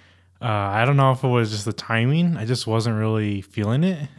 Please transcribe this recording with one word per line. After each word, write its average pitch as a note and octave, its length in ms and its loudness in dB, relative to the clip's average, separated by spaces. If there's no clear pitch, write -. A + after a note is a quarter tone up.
uh, - 40 -10
I G#2 400 0
don't C#3+ 120 4
know C3+ 140 6
if B2+ 140 0
it - 20 2
was A#2+ 240 2
just G#2 140 -6
the A2+ 80 -4
timing. C#3+ 640 0
I G#2+ 80 -6
just B2 240 -4
wasn't A2+ 320 0
really G#2+ 420 -2
feeling A2 400 -2
it E3+ 260 -2